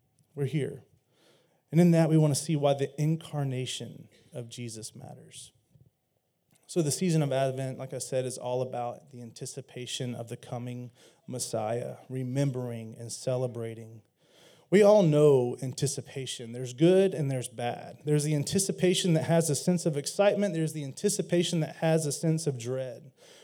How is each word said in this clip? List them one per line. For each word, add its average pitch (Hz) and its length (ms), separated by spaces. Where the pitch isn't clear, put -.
We're 143 80
here. 131 400
And 151 80
in 175 120
that, 165 160
we 160 80
want 156 160
to 139 80
see 165 140
why 143 200
the 135 160
incarnation 143 1040
of 123 160
Jesus 113 460
matters. - 580
So - 160
the 147 80
season 160 300
of 139 120
Advent, 131 460
like 131 140
I 135 60
said, 127 260
is 123 140
all 123 240
about 123 480
the 123 120
anticipation 123 920
of 113 140
the 120 80
coming 123 540
Messiah, 117 720
remembering 127 880
and 117 120
celebrating 113 920
we 202 120
all 208 200
know 147 600
anticipation. 131 920
There's 123 200
good 185 400
and 143 160
there's 127 200
bad. 117 560
There's 151 180
the 151 140
anticipation 185 800
that 156 100
has 160 260
a 143 60
sense 180 280
of 160 120
excitement. 196 580
There's 160 180
the 156 120
anticipation 175 760
that - 160
has 160 300
a 143 60
sense 160 340
of 139 100
dread. 127 540